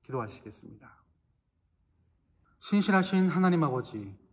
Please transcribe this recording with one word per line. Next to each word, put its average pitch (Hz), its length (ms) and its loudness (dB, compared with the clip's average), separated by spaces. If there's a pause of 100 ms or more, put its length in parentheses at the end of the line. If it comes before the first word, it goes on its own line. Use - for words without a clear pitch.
기도하시겠습니다. - 840 -12 (1700)
신실하신 190 720 2
하나님 175 340 2
아버지 113 520 -6 (180)